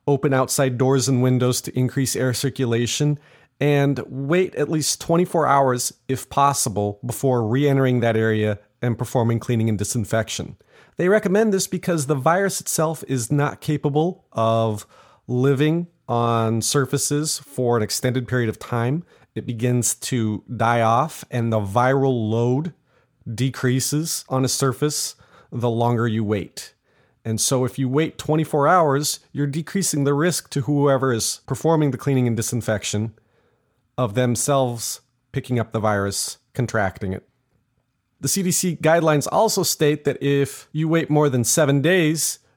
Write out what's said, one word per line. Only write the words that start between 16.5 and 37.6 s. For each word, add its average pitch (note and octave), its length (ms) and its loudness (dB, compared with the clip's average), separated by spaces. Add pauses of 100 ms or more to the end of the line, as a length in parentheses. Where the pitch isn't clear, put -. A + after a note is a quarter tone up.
surfaces D3 800 -2
for A#2+ 400 0
an G#2+ 40 2
extended B2 460 -2
period A#2+ 220 0
of - 80 -6
time. B2 460 -2 (300)
It - 100 -8
begins A#2+ 500 0
to G#2+ 500 -2 (120)
die A#2 240 2
off A#2 500 2
and A#2 220 -2
the A2 80 2
viral A#2+ 720 2
load B2 420 0 (640)
decreases C3 960 -2
on C3 160 0
a - 20 0
surface - 640 -2 (380)
the A#2+ 160 -2
longer A#2 400 2
you A2 160 -2
wait. - 480 -4 (500)
And A2+ 160 -4
so B2+ 280 0
if - 120 -6
you C3+ 80 -2
wait D3 300 -2
twenty-four D3+ 500 0
hours, D3+ 540 2 (120)
you're C#3+ 140 -2
decreasing D#3 580 -2
the C#3+ 100 2
risk E3 360 -2
to C#3 120 -2
whoever C#3 500 2
is - 340 -4
performing D#3 440 0
the A#2+ 80 -6
cleaning C3 280 0
and A#2 80 0
disinfection A2 800 -4 (840)
of A2 160 -2
themselves B2 880 -2 (300)
picking B2+ 260 -4
up A2 140 -4
the A2 80 -2
virus, G2+ 580 -2 (160)
contracting G#2 580 -2
it. - 160 -10 (920)